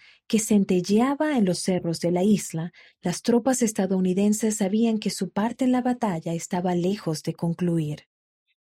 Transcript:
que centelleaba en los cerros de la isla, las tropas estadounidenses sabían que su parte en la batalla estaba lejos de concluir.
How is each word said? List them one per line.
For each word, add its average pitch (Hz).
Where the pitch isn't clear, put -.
que 214
centelleaba 214
en 220
los 175
cerros 170
de 175
la 180
isla, 175
las 175
tropas 240
estadounidenses 202
sabían 214
que 208
su 185
parte 233
en 254
la 254
batalla 208
estaba 180
lejos 175
de 160
concluir. 165